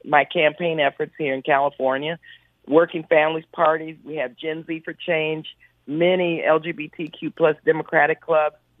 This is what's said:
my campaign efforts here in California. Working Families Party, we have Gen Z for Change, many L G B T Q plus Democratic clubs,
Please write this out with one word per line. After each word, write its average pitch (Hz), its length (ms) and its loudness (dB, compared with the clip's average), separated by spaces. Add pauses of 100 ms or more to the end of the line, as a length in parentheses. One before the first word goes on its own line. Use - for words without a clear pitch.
my 143 200 2
campaign 160 640 0
efforts 147 300 -6
here 139 160 -2
in 131 80 -6
California. 143 760 -2 (480)
Working 165 380 2
Families 160 480 2
Party, 160 520 0
we 151 120 -10
have 127 200 -6
Gen 160 300 -8
Z 160 140 -8
for 165 140 -12
Change, 156 520 -4 (400)
many 170 560 0
L 160 160 2
G 160 140 -6
B 151 160 -10
T 151 200 -10
Q 156 220 -8
plus 156 340 0
Democratic 156 560 0
clubs, 151 360 -2 (240)